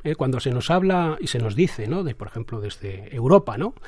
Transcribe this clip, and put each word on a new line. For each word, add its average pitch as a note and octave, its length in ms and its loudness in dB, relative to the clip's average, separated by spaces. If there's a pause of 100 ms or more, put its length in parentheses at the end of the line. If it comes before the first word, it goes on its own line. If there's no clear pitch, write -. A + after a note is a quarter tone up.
¿eh? D3+ 140 -2
Cuando B2+ 240 0
se C#3 100 0
nos B2 200 -2
habla F3+ 500 2
y - 80 -4
se B2 100 -2
nos A2+ 160 -2
dice, A#2+ 320 2
¿no? E3+ 160 -2
De, D3+ 140 -4
por G#2 100 -10
ejemplo, A2+ 340 -8
desde G2+ 540 -10
Europa, C3 420 4
¿no? G3 180 -4 (140)